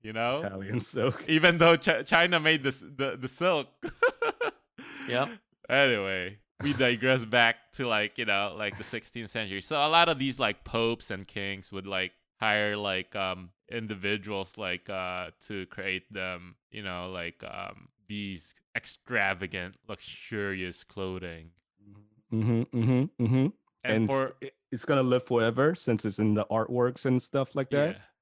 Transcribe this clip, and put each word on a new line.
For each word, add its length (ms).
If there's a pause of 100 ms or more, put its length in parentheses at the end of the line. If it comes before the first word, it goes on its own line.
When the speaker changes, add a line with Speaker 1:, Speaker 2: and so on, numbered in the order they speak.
Speaker 1:
you 100
know? 240
Speaker 2:
Italian 440
silk. 460
Speaker 1:
Even 320
though 180
Chi-, 260
China 360
made 240
the 60
s-, 160 (120)
the, 240
the 80
silk. 380 (160)
<laughs> 0 (1200)
Speaker 3:
Yep. 220 (400)
Speaker 1:
Anyway, 720 (240)
we 100
digress 540
back 300 (160)
to, 140
like, 300
you 80
know, 320
like, 220
the 60
sixteenth 440
century. 320
So 160
a 100
lot 220
of 100
these, 200
like, 260
popes 460
and 180
kings 420
would, 160
like, 260 (280)
hire, 340
like, 400
um, 360 (200)
individuals, 840
like, 320
uh, 440 (100)
to 240
create 440
them, 460 (140)
you 120
know, 280
like, 340
um, 460 (180)
these 460 (200)
extravagant, 1000 (100)
luxurious 1000
clothing. 680 (840)
Speaker 2:
Mm-hmm, 300
mm-hmm, 600
mm-hmm. 140
Speaker 1:
And 160 (320)
Speaker 2:
And 260
Speaker 1:
for 120
Speaker 2:
s-, 180
it, 140 (180)
it's 140
gonna 160
live 240
forever 480
since 320
it's 120
in 140
the 140
artworks 580
and 160
stuff 340
like 160
that. 260
Speaker 1:
Yeah. 40 (220)